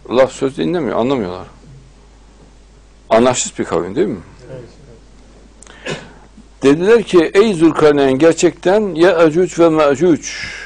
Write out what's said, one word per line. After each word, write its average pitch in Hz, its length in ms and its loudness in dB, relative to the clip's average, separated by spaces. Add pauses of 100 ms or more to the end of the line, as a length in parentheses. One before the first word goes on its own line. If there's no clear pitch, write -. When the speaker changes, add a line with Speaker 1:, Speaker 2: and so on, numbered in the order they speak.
(100)
Speaker 1:
laf 123 220 2
söz 135 240 -6
dinlemiyor, 156 420 -4
anlamıyorlar. 107 480 -4 (1600)
Anarşist 120 480 0
bir 113 60 -6
kavim 90 320 -6
değil 190 120 -2
mi? 113 120 -10 (320)
Speaker 2:
Evet, 123 120 -18 (1200)
evet. 160 100 -10 (640)
Speaker 1:
Dediler 180 400 2
ki, 170 320 2
"Ey 208 200 2
Zülkarneyn, 147 640 2
gerçekten 175 760 0
Ye'ecüc 170 680 2
ve 170 60 6
Me'cüc." 156 600 0 (380)